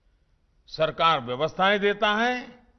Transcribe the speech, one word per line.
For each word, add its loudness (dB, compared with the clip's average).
सरकार 0
व्यवस्थाएं 0
देता 0
है, -2